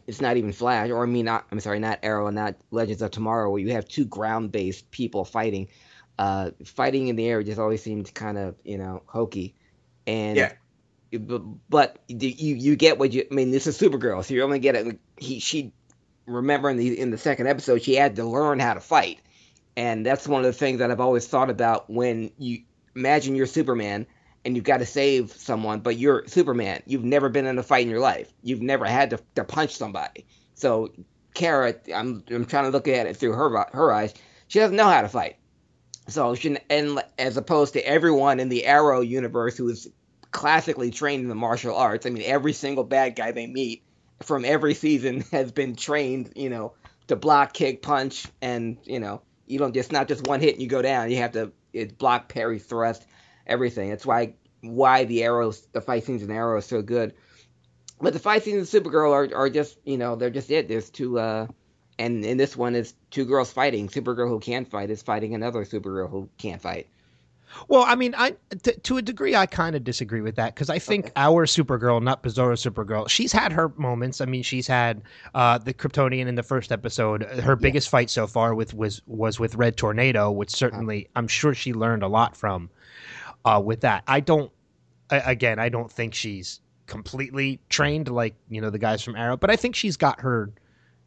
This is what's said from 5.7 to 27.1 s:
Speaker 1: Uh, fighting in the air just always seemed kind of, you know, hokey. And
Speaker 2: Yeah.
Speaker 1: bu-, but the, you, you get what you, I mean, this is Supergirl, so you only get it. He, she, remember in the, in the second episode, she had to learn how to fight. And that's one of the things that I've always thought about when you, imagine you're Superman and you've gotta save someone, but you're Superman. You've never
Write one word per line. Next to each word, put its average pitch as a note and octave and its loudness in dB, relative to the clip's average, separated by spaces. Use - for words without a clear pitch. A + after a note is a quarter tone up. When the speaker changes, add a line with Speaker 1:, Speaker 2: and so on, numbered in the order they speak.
Speaker 1:
Uh, G2 -2
fighting C3 -2
in A#2 -2
the A2+ 0
air A2+ 0
just G#2 -6
always A2 -2
seemed G#2+ -8
kind G#2+ -8
of, F#2+ -6
you G2+ -10
know, F#2 -10
hokey. G#2+ -6
And G#2+ -2
Speaker 2:
Yeah. C3 0
Speaker 1:
bu-, G#2+ -8
but C#3+ 4
the, B2 -4
you, D3 -2
you C#3 2
get D#3 6
what C3+ 2
you, B2+ 0
I - -6
mean, C3 2
this C#3 0
is D3+ -2
Supergirl, A#2 2
so C3+ -6
you B2+ 2
only C#3 2
get B2 4
it. A2 -4
He, B2+ -10
she, C#3+ -4
remember C3+ 0
in B2+ 0
the, A#2+ 0
in B2 -2
the G#2+ -4
second C3+ 0
episode, C3+ 2
she C3 2
had C3+ 4
to A2+ -4
learn C3+ 0
how A#2+ 2
to F#2+ -8
fight. F#2+ 2
And A2+ -2
that's C#3 0
one C#3+ 0
of B2+ 2
the B2 2
things C3 0
that A#2+ 2
I've A#2+ 0
always B2+ 2
thought C3+ 2
about A#2 0
when A2+ -2
you, B2 -8
imagine C3+ 2
you're C3 2
Superman A#2 -2
and B2+ -2
you've A#2 -2
gotta B2+ 2
save C3+ 2
someone, G#2+ -4
but A#2 -2
you're C3 4
Superman. A#2+ 0
You've B2+ -4
never C#3 2